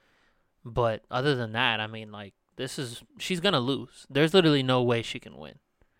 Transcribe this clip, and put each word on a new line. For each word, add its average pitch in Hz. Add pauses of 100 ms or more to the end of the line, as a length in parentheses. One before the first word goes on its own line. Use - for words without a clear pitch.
(640)
But 113
other 135
than 113
that, 117
I 107
mean, 110
like, 104 (220)
this 131
is, 117 (160)
she's 185
gonna 175
lose. 120
There's 151
literally 151
no 127
way 120
she -
can -
win. 73 (400)